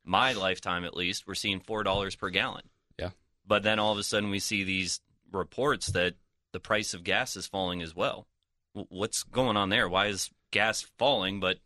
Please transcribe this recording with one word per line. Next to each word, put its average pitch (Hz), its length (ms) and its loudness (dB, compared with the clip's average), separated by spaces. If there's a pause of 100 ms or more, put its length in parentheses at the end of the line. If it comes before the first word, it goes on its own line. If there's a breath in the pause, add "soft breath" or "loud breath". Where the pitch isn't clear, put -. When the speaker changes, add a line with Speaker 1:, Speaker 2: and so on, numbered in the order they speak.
Speaker 1:
my 113 280 4
lifetime 92 520 -2
at - 100 -8
least, 90 320 -2
we're 98 80 -8
seeing 95 240 -2
four 107 240 -4
dollars 98 320 0
per 95 140 -6
gallon. 101 400 -2 (280)
Speaker 2:
Yeah. 90 140 -6 (340)
Speaker 1:
But 104 180 4
then 107 140 2
all 107 140 4
of 104 80 0
a 101 40 -4
sudden 104 280 0
we 98 80 -2
see 98 240 -2
these 92 380 -2 (320)
reports 117 540 -2
that 90 280 0 (360)
the 92 80 -10
price 107 340 -2
of 87 120 -12
gas 104 320 0
is 90 100 -8
falling 90 340 -2
as 82 140 -8
well. 104 320 -2 (480)
W-, 104 140 -10
what's 98 340 -4
going 123 340 2
on 98 120 2
there? 110 200 4
Why 95 180 4
is 98 220 -4 (220)
gas 107 300 2 (160)
falling, 101 420 2
but 92 260 0